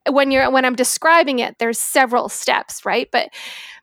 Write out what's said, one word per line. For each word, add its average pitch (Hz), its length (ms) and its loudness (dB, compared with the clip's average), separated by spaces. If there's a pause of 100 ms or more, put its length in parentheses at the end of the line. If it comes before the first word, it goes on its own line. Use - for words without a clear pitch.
(120)
when 277 200 2
you're, 262 180 2
when 262 160 2
I'm 254 100 0
describing 285 640 2
it, - 220 -4
there's 226 180 -2
several 240 520 0
steps, - 540 -4
right? 208 280 -2
But - 180 -2 (540)